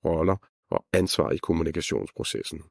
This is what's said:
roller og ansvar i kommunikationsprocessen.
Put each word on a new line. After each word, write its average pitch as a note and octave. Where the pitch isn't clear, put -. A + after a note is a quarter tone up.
roller E2
og -
ansvar F#2
i -
kommunikationsprocessen. -